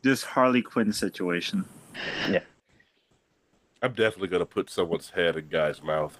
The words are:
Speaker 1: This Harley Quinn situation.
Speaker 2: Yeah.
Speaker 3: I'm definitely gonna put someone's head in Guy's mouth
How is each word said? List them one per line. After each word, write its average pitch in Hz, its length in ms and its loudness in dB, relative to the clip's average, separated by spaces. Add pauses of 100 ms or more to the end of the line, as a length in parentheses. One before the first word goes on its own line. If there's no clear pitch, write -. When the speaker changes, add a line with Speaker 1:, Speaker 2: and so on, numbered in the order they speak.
Speaker 1:
This 131 200 2
Harley 127 400 4
Quinn 107 320 0
situation. 90 720 -2 (640)
Speaker 2:
Yeah. 92 100 2 (1400)
Speaker 3:
I'm 127 100 -2
definitely 104 360 0
gonna 87 180 0
put - 240 -4
someone's 82 400 -2
head 85 260 0
in 78 120 -8
Guy's 76 340 -2
mouth 78 380 -2